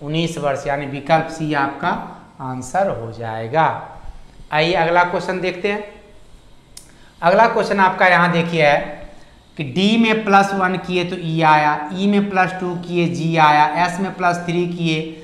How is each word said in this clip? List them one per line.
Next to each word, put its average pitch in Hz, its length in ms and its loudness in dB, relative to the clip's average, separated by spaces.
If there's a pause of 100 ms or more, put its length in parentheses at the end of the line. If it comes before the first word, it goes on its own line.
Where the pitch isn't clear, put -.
उन्नीस 160 360 -4
वर्ष, 143 300 -2
यानी 143 200 -4
विकल्प 156 420 0
सी 151 260 -4
आपका 143 340 -2 (520)
आंसर 131 500 -4
हो 113 220 -8
जाएगा। 113 520 -2 (880)
आइए 165 220 2
अगला 170 300 4
क्वेश्चन 180 360 -4
देखते 185 300 -4
हैं। 214 120 -6 (1400)
अगला 196 260 6
क्वेश्चन 214 340 0
आपका 185 260 4
यहाँ 175 240 4
देखिए 170 340 2
है - 360 2 (560)
कि 160 80 -6
D 190 340 2
में 220 260 2
प्लस 196 280 4
वन 185 240 0
किए 180 280 -2
तो 180 120 -6
ई 160 260 -4
आया, 151 480 2
ई 190 160 -2
में 202 220 2
प्लस 185 240 0
टू 180 240 -6
किए 175 320 -2
जी 165 280 -2
आया, 151 280 6 (180)
एस 175 160 -2
में 190 140 -4
प्लस 175 260 0
थ्री 175 280 -2
किए 165 340 -2 (220)